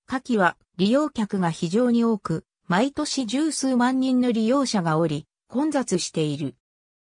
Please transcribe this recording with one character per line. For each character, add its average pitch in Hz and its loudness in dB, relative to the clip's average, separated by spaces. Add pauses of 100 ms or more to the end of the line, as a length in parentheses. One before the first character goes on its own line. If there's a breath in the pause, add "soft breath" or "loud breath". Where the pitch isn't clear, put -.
夏 262 -6 (120)
季 220 2
は 180 2 (180)
利 196 2
用 294 2
客 208 -4
が 175 0
非 165 -4
常 240 2
に 233 2
多 226 2
く、 - -6 (240)
毎 214 2
年 285 -4
十 277 -2
数 262 0
万 254 2
人 254 2
の 247 2
利 220 0
用 269 2
者 214 0
が 165 0
お 165 2
り、 151 -4 (240)
混 294 0
雑 254 -2
し - -6
て 165 -2
い 147 -2
る。 143 -6 (520)